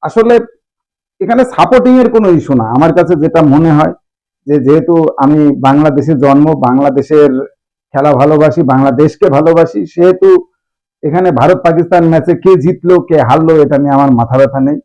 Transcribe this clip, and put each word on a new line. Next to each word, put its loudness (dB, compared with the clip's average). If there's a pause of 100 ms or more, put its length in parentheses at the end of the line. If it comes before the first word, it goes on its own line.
আসলে -2 (840)
এখানে -2
সাপোর্টিং 0
এর 2
কোনো 0
ইস্যু 0
না। -2
আমার 0
কাছে 0
যেটা 0
মনে 2
হয় 0 (520)
যে -2
যেহেতু 0 (240)
আমি 0 (200)
বাংলাদেশে 0
জন্ম, 2 (140)
বাংলাদেশের 0 (640)
খেলা 0
ভালোবাসি, 0
বাংলাদেশকে 0
ভালোবাসি, 0
সেহেতু 0 (760)
এখানে -2
ভারত 0
পাকিস্তান 0
ম্যাচে 0
কে 0
জিতলো -2
কে -4
হারলো 0
এটা 0
নিয়ে -2
আমার 2
মাথা -2
ব্যথা 0
নেই। -2